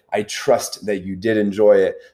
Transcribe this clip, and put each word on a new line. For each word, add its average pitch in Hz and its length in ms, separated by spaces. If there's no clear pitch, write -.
I 104 100
trust - 640
that 104 120
you 95 180
did 110 200
enjoy 104 400
it 95 200